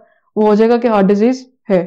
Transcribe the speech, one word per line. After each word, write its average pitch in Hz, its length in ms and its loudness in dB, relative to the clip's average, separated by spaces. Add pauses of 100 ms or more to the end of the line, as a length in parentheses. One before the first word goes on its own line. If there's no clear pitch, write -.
(360)
वो 214 100 0
हो 214 100 2
जाएगा 226 220 2
कि 233 100 -4
हार्ट 202 200 0
डिजीज 220 380 -2 (240)
है, 185 180 0